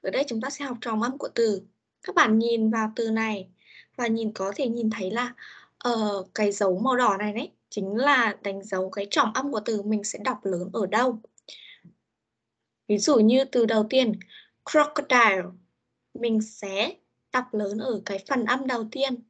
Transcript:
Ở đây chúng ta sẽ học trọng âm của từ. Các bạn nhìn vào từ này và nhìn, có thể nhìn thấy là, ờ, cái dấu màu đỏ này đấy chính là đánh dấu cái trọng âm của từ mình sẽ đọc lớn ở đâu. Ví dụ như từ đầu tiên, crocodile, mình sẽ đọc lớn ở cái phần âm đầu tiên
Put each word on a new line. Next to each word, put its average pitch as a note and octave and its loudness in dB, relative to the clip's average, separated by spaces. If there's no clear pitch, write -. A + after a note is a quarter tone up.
Ở F#3+ -4
đây B3 0
chúng A3 -4
ta C4+ -6
sẽ C#4+ -8
học B3 -6
trọng A3 -2
âm C4 -2
của - -8
từ. G#3+ 2
Các F4+ -6
bạn A3+ 6
nhìn A3+ 2
vào A3 0
từ A3+ -2
này A3 -2
và A#3+ -2
nhìn, A3+ 0
có G3 -4
thể C4+ -2
nhìn A#3 0
thấy G3 -4
là, B3 -4
ờ, G#3+ -2
cái G#3 2
dấu F#3+ 2
màu B3+ 2
đỏ A#3 4
này G#3 -2
đấy B3+ -6
chính G3 -4
là B3+ 2
đánh G3 -6
dấu F#3+ -4
cái G3+ -6
trọng B3 2
âm C#4 -2
của G#3+ -2
từ A3 -2
mình G#3 -2
sẽ - -8
đọc A#3 -2
lớn F3+ -2
ở G#3+ 0
đâu. A3+ 0
Ví G#3 2
dụ C4 4
như B3+ 6
từ B3 2
đầu A3 2
tiên, B3+ 2
crocodile, B3 4
mình A3 0
sẽ G#3 -4
đọc B3 -4
lớn G#3 -2
ở A3 -4
cái G3 -6
phần B3+ 0
âm C4 -2
đầu A#3 -4
tiên C4 -2